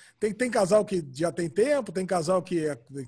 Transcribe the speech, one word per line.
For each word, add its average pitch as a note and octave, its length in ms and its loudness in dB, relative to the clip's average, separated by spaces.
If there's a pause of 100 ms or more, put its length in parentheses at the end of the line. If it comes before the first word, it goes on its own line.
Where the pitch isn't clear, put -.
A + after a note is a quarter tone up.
(200)
Tem, G#3+ 120 0
tem B3+ 160 -2
casal G#3 360 4
que F#3 280 -2
já D#3+ 200 -2
tem E3+ 180 -4
tempo, B3+ 400 0
tem F#3 160 -4
casal F3+ 340 0
que E3 240 -2
é, C#3+ 140 -4 (300)